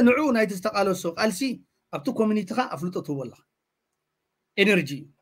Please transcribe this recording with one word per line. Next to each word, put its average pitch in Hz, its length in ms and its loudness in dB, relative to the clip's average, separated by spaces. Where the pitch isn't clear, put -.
ንዑ 247 160 6
ናይቲ 220 200 2
ዝተቃለሶ 196 600 -2
ቃልሲ 214 280 -2
ኣብቲ 151 220 -8
ኮሚኒቲኻ 214 440 0
ኣፍልጦ 175 260 -6
ትህቦ 143 240 -6
ኣለኻ። 120 200 -12
ኤነርጂ 190 320 4